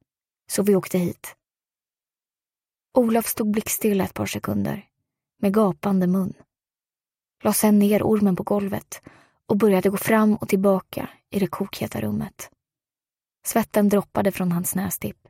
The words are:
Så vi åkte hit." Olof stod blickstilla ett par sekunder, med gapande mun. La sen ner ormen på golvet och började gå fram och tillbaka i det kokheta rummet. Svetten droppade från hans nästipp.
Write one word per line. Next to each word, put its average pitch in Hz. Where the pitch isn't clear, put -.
Så 202
vi 202
åkte 185
hit." -
Olof 226
stod 214
blickstilla 208
ett 190
par 202
sekunder, -
med 196
gapande 196
mun. 185
La 208
sen 208
ner 202
ormen 208
på 208
golvet 202
och 220
började 202
gå 196
fram 214
och -
tillbaka 190
i 202
det 190
kokheta -
rummet. 208
Svetten 214
droppade 196
från 180
hans 175
nästipp. 190